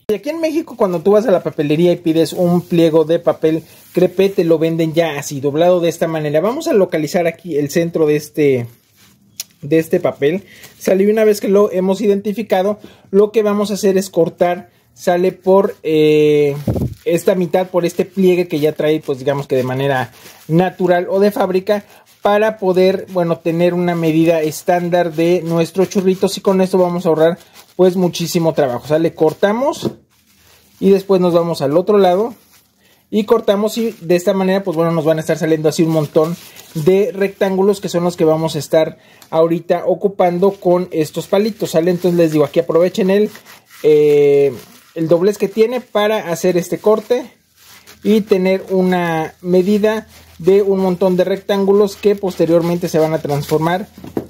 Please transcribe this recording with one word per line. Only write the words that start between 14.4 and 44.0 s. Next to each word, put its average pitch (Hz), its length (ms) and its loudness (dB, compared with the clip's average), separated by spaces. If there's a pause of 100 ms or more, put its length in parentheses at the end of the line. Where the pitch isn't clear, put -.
sale, 180 380 0
por, 190 540 0
eh, 151 720 2 (480)
esta 170 320 0
mitad, 185 320 -2
por 175 180 -2
este - 180 -4
pliegue 180 440 0
que 160 100 -4
ya 151 140 0
trae, 151 280 -2
pues 139 200 -8
digamos 139 260 -4
que 143 80 -4
de 131 80 0
manera 127 480 -4 (380)
natural 180 600 0
o 190 120 -2
de 202 100 2
fábrica, 190 540 -2 (380)
para 208 360 0
poder, 185 540 0
bueno, 170 260 -2
tener 170 360 0
una 175 220 -2
medida 160 460 2
estándar 175 680 -2
de 165 300 0
nuestros 165 460 -2
churritos, 190 500 -2
y - 20 -12
con 190 200 0
esto 185 180 0
vamos 175 260 0
a 175 40 0
ahorrar, 160 280 2 (380)
pues, 180 220 2
muchísimo 165 580 -2
trabajo, 127 320 -2
¿sale? 160 260 0
Cortamos 208 800 0 (880)
y 190 120 2
después 190 300 2
nos 180 140 2
vamos 170 280 0
al 143 140 0
otro 196 220 2
lado 196 340 2 (800)
y 208 140 0
cortamos, 214 520 0
y 226 240 -4
de 170 140 0
esta 180 200 0
manera, 190 280 0
pues 175 140 -6
bueno, 165 160 0
nos 165 120 -2
van 160 120 2
a 156 40 -4
estar 156 160 -2
saliendo 160 320 0
así 147 140 0
un 160 80 2
montón 160 460 0 (380)
de 185 380 0
rectángulos 196 680 -2
que 180 80 -8
son 175 160 -2
los 175 120 -2
que - 80 0
vamos 156 300 0
a 151 60 -4
estar 160 380 -2 (320)
ahorita 170 560 0
ocupando 185 640 0
con 180 400 0
estos 160 340 -4
palitos, 202 460 -2
¿sale? 170 180 0
Entonces 175 260 0
les 165 140 2
digo, 151 140 2
aquí 196 160 -2
aprovechen 180 500 0
el, 208 200 2 (520)
eh, 143 680 4 (420)